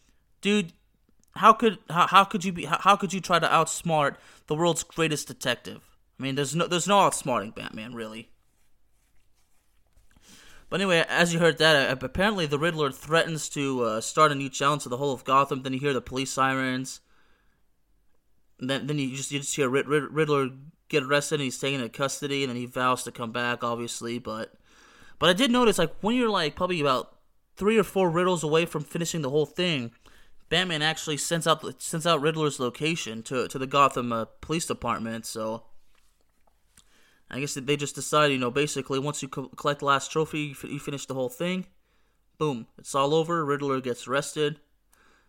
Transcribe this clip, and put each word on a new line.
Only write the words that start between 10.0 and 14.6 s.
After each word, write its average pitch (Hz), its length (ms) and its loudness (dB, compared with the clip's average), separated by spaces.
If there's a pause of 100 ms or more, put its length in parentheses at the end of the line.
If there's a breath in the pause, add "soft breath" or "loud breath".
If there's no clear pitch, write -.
But 175 120 -2
anyway, 175 280 4
as 170 240 4
you 165 60 2
heard 151 200 4
that, 147 320 6
uh, 131 120 0
apparently 180 440 0
the 143 120 0
Riddler 156 320 0
threatens 156 600 0
to, 135 340 0
uh, 110 160 0
start 151 320 4
a - 20 -2
new 139 140 -4
challenge 143 340 0